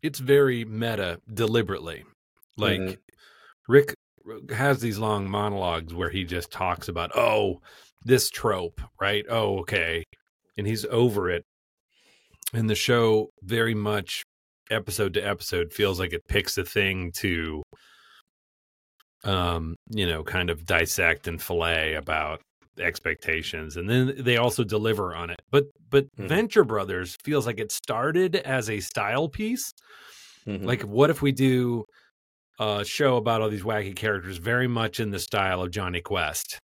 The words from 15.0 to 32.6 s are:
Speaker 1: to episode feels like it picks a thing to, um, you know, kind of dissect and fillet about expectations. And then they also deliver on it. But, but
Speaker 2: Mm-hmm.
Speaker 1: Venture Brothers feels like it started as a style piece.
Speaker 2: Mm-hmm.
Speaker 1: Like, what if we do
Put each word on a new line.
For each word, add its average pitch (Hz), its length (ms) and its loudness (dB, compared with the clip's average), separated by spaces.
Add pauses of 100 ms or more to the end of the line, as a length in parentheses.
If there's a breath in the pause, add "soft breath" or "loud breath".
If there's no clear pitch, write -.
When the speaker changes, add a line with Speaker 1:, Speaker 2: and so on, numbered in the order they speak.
Speaker 1:
to 98 60 2
episode 92 520 -4
feels 98 280 0
like 87 120 -2
it 85 160 -4
picks - 300 0
a 92 60 -2
thing 95 520 -2
to, 82 460 -2 (1600 soft breath)
um, 87 520 0 (140)
you 104 160 0
know, 80 180 -2
kind 90 260 -2
of 82 140 -4
dissect 85 640 0
and 82 140 -6
fillet 82 520 0
about 78 460 -4 (400)
expectations. 80 960 -4
And 87 140 -6
then 127 280 2
they 123 200 2
also 120 260 2
deliver 104 500 -2
on 85 160 -6
it. 87 100 -10 (100)
But, 143 140 6 (260)
but 139 140 6 (120)
Speaker 2:
Mm-hmm. 101 120 -8
Speaker 1:
Venture 208 360 4
Brothers 95 600 -2
feels 139 220 0
like 113 140 -4
it 107 120 -4
started 160 640 0
as 127 340 -2
a 104 100 -2
style 117 480 -2
piece. 226 440 -4 (760 loud breath)
Speaker 2:
Mm-hmm. 101 180 -4
Speaker 1:
Like, 117 180 0
what 120 280 4
if 143 100 0
we 143 120 2
do 123 520 2 (760 soft breath)